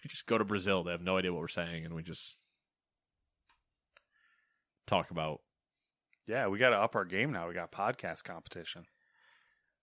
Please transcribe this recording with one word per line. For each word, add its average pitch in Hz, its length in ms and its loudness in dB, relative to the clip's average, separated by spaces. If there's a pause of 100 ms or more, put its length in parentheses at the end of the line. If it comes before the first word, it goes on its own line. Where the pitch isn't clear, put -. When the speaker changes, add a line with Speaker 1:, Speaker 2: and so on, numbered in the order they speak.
Speaker 1:
We 151 60 -12
just - 180 -10
go 113 100 4
to 110 80 4
Brazil. 98 380 2
They 87 80 -2
have 87 100 -2
no 92 160 4
idea 92 160 2
what 82 80 -2
we're 82 60 -4
saying, 85 380 -4
and 82 100 -8
we 82 80 -6
just - 340 -8 (2500)
talk 90 240 2
about 78 280 -2 (880)
Speaker 2:
Yeah, 113 200 0
we 98 120 0
gotta 123 160 8
up 104 200 4
our 101 100 2
game 101 260 0
now. 87 160 -4
We 87 60 -6
got 87 180 -6
podcast 98 520 -4
competition. 85 600 -12 (960)